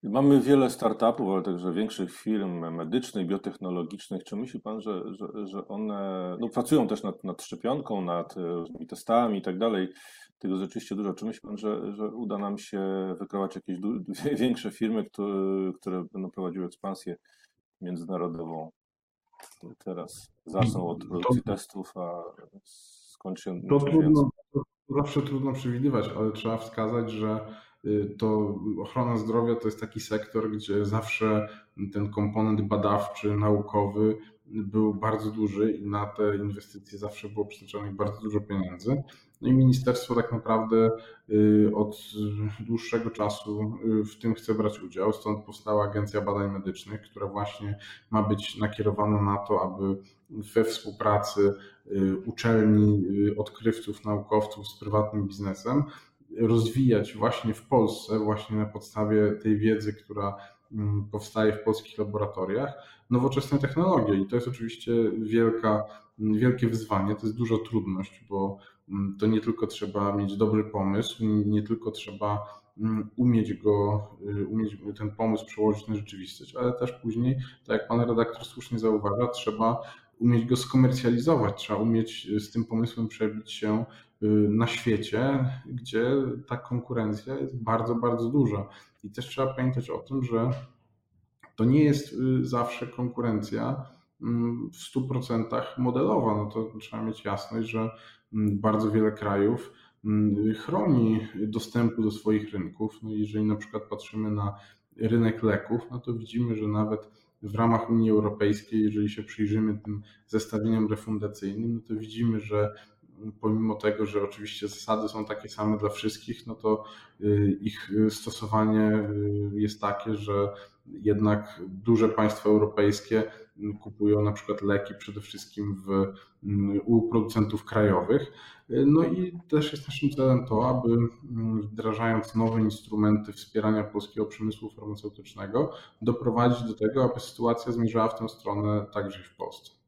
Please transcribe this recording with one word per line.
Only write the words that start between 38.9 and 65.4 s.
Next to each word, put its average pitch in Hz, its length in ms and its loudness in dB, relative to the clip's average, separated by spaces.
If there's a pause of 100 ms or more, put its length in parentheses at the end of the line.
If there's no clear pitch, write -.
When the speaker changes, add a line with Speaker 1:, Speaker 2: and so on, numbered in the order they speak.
Speaker 2:
No 123 80 0
i 127 40 8
ministerstwo 127 600 6
tak 117 160 2
naprawdę, 113 600 4 (380)
y, 104 460 8
od 104 220 0 (640)
dłuższego 113 520 -2
czasu, 107 760 -4
y, 110 180 4
w 104 160 -8
tym 113 140 0
chce 110 200 -2
brać 104 260 0
udział, 92 340 0
stąd 107 320 -4
powstała 107 380 0
Agencja 104 380 -2
Badań 101 300 0
Medycznych, 98 500 -8
która 101 260 -10
właśnie 101 520 -6 (320)
ma 107 120 2
być 104 340 -2
nakierowana 104 640 0
na 101 160 2
to, 101 240 0
aby 95 360 -2 (320)
we 110 340 0
współpracy, 104 880 2 (340)
y, 95 380 2
uczelni, 107 800 4 (240)
y, 104 80 -2
odkrywców, 104 680 -4
naukowców 104 600 -2
z - 120 -18
prywatnym 104 480 0
biznesem 101 560 -2 (540)
rozwijać 113 760 4
właśnie 110 380 -2
w - 140 -12
Polsce, 110 520 2
właśnie 107 380 -2
na 107 80 0
podstawie 107 680 0
tej 107 260 2
wiedzy, 107 360 2
która, 101 440 -6 (340)
mm, 104 400 -2
powstaje 107 420 0
w - 100 -6
polskich - 340 -2
laboratoriach, 101 760 -2 (360)
nowoczesne 131 500 2
technologie. 139 600 2
I 98 60 -2
to 120 80 -4
jest 120 120 0
oczywiście 117 440 -6 (280)
wielka, 110 640 2 (360)